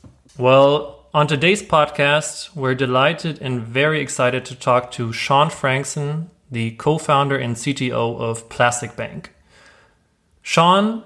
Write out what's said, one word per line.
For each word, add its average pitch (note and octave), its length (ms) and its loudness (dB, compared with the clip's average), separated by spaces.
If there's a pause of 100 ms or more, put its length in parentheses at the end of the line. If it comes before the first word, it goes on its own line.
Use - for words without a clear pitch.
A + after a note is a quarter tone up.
(380)
Well, C#3 720 4
on D3 140 2
today's D#3+ 380 0
podcast, D3 920 0
we're C3 220 -2
delighted C#3 680 0
and B2+ 200 -4
very C#3 400 0
excited B2+ 440 -2
to B2+ 100 -16
talk B2 360 0
to A#2 200 -6
Sean C#3+ 360 2
Frankson, D3 800 -4 (240)
the A2+ 200 -4
co-founder C#3 680 0
and A#2+ 200 -4
C C#3 160 -4
T B2+ 180 -4
O A#2 260 -2
of A#2 320 -6
Plastic A#2+ 460 -2
Bank. - 380 -12 (1080)
Sean G3+ 640 2